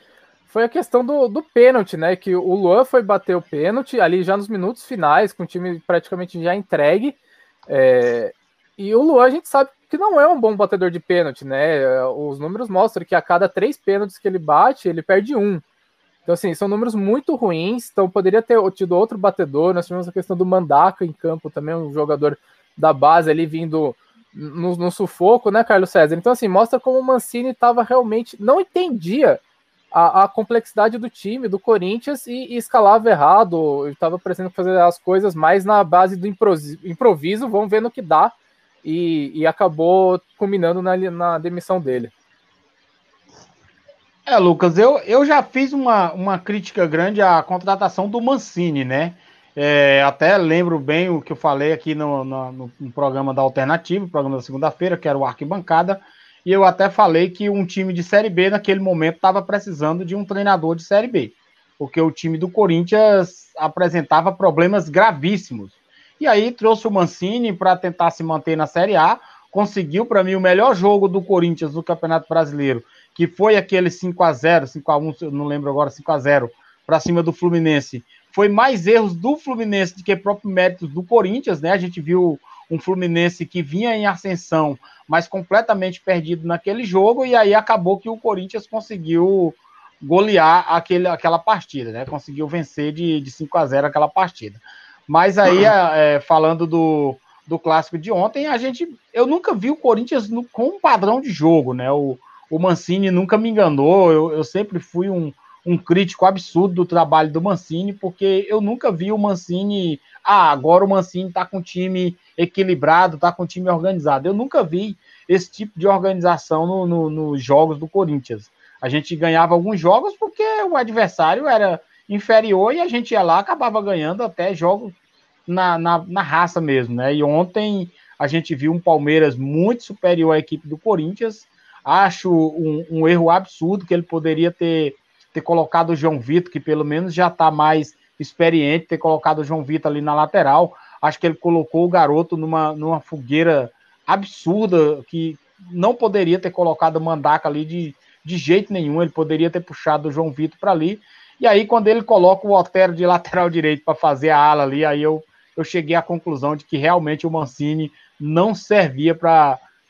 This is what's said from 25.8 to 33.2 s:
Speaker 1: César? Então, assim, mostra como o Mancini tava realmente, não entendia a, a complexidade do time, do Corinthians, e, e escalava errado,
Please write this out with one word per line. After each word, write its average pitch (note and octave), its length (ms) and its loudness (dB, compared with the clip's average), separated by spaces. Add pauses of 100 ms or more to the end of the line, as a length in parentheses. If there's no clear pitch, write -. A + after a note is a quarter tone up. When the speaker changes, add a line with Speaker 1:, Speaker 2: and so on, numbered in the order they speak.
Speaker 1:
César? D#3+ 240 4
Então, F3 180 0
assim, A#3 140 -2
mostra G#3 320 2
como C4 200 0
o C4 40 -2
Mancini B3+ 520 -2
tava A#3+ 280 2
realmente, A#3 560 -2
não B3+ 220 2
entendia B3 800 0 (500)
a, E3+ 340 6
a G3 40 -2
complexidade A3+ 720 -2
do A3+ 100 -8
time, A3+ 400 -8
do F#3+ 100 -4
Corinthians, A3 680 -2
e, B3 260 -12
e A#3+ 40 -6
escalava A3 520 4
errado, D#3+ 800 2